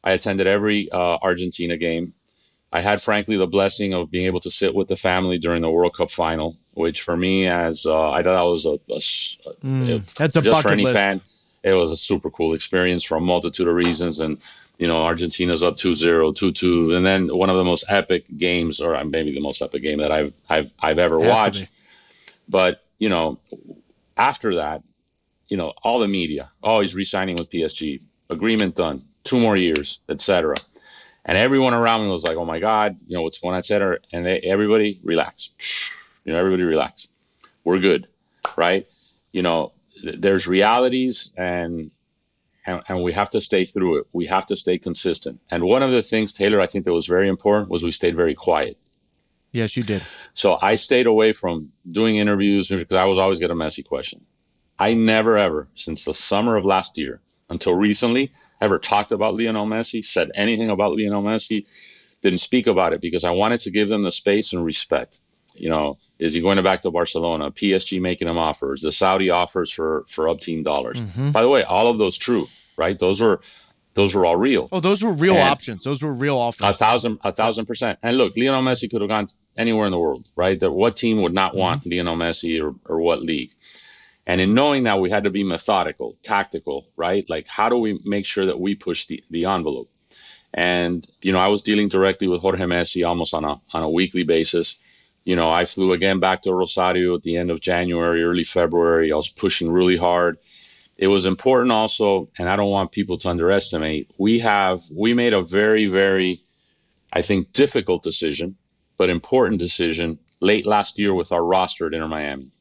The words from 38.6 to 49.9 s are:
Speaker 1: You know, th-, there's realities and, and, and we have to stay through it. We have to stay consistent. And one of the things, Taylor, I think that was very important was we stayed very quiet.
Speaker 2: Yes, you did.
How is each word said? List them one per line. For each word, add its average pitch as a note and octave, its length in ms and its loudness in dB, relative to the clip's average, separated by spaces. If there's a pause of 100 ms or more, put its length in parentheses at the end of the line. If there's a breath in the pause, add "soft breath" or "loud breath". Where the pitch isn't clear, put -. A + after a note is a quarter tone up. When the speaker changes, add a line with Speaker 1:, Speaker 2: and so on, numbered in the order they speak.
Speaker 1:
You F2+ 100 -2
know, E2+ 300 0 (300)
th-, - 160 -10
there's F#2+ 280 2
realities A#2+ 880 2
and, F2 540 -6 (760)
and, F2+ 220 -6
and F2+ 140 -4
we F2 100 0
have G2+ 180 0
to G#2+ 100 -2
stay F#2 240 0
through F2+ 340 0
it. - 140 -6
We A2+ 140 -4
have F#2+ 200 0
to G2+ 100 -4
stay F#2 220 -2
consistent. - 600 -6 (100)
And E2+ 140 -2
one A#2+ 180 4
of C3 80 0
the A#2+ 120 2
things, A2 320 -2
Taylor, G2+ 260 2
I F2+ 60 2
think F#2+ 180 -6
that F2+ 80 0
was E2+ 140 0
very F#2 220 2
important G#2 420 0
was F2 120 -2
we E2+ 80 -2
stayed E2+ 260 -2
very E2 180 2
quiet. D2+ 420 -2 (760)
Speaker 2:
Yes, A2+ 240 -4
you B2 60 -2
did. G2+ 200 -4 (320 loud breath)